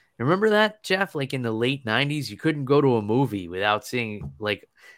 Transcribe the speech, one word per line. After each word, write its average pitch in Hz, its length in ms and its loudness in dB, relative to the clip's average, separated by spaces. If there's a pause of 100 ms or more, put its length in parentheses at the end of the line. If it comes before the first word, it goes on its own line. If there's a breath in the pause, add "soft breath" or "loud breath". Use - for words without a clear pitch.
(160)
Remember 180 340 2
that, 214 320 2
Jeff? 190 320 -2
Like, 139 200 -4
in 127 80 -4
the 117 100 -2
late 131 320 0
nineties, 131 460 0
you 101 80 -14
couldn't 151 260 -2
go 143 160 4
to 131 160 4
a 110 60 0
movie 104 460 0
without 101 360 0
seeing, 117 540 -6
like, 104 280 -4 (320 loud breath)